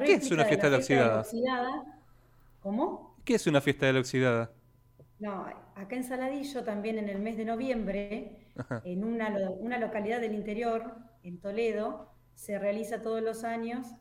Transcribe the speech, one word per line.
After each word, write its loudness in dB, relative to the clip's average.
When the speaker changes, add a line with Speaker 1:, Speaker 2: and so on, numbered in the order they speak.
Speaker 1:
qué 8
es 0
Speaker 2:
réplica -
Speaker 1:
una 6
Speaker 2:
de -
Speaker 1:
fiesta 4
Speaker 2:
la 8
Speaker 1:
de 8
la 8
Speaker 2:
fiesta 4
de 8
la 6
Speaker 1:
oxidada? 4
Speaker 2:
oxidada. 0
¿Cómo? -2
Speaker 1:
¿Qué 4
es 0
una 6
fiesta 2
de 6
la 4
oxidada? 2
Speaker 2:
No, -6
acá -10
en -4
Saladillo -4
también -4
en -4
el -4
mes -4
de -4
noviembre, -4
Speaker 1:
Ajá. -6
Speaker 2:
en -4
una -2
lo-, -2
una -4
localidad -2
del -2
interior, -4
en -12
Toledo, -2
se -6
realiza -2
todos -2
los -2
años -4